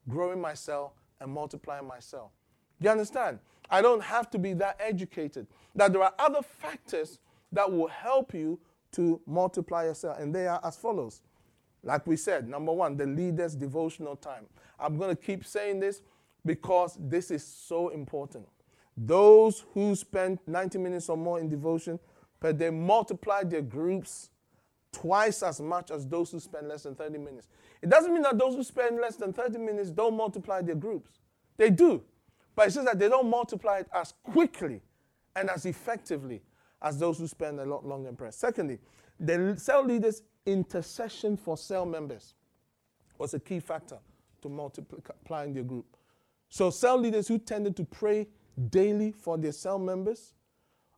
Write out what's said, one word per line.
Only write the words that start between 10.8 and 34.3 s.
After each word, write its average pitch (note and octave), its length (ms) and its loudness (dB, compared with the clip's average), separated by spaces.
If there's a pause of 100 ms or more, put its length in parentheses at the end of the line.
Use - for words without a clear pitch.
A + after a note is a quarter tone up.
Like C#3+ 220 -2
we E3 100 2
said, D#3 320 -2
number D3 240 -4
one, E3 240 0
the C#3+ 100 -4
leader's E3 480 -2
devotional D3 640 -6
time. B2+ 300 -14 (340)
I'm D3+ 180 -2
gonna F#3 160 0
keep F#3+ 300 -6
saying G#3 360 -2
this G3 200 -2 (440)
because F3 540 0
this E3 320 -4
is D3+ 160 -6
so F3 440 -4
important. C#3 580 -10 (480)
Those G#3 680 10 (100)
who G3+ 200 2
spend F#3 520 -4
ninety F#3 320 -4
minutes F3+ 300 -6
or E3 80 0
more E3+ 220 -2
in D#3+ 100 -4
devotion D#3+ 520 -4 (400)
per D#3+ 120 0
day D#3+ 180 0
multiply G3 760 0
their E3 180 -2
groups D#3+ 680 -6 (600)
twice G3+ 520 2
as E3 180 -4
much E3+ 300 -6
as D3 160 -8
those E3+ 240 -2
who E3+ 100 -10
spend D3+ 260 -14
less D3 180 -12
than C#3+ 100 -12
thirty D#3 240 -10
minutes. C#3+ 300 -14 (340)
It E3+ 80 4
doesn't D#4+ 220 8
mean E4+ 100 4
that C4+ 160 4
those B3+ 180 4
who C4 80 -2
spend A#3+ 360 -2
less A#3 160 -4
than G3 180 -4
thirty A#3 240 -4
minutes G#3 320 -4
don't A3 260 0
multiply G3+ 460 -4
their E3+ 120 -2
groups. F3 460 -8 (380)
They A3 120 8
do. G3+ 320 8 (540)
But G#3+ 120 8
it - 40 -2
says C#4 140 0
that A3+ 120 2
they G3+ 100 6
don't B3+ 200 4
multiply A3 520 0
it F#3 140 -10
as F3 200 -4 (100)
quickly G3 560 2 (560)